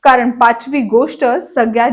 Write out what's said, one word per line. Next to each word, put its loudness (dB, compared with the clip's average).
कारण 4
पाचवी 0
गोष्ट 0
सगळ्यात 0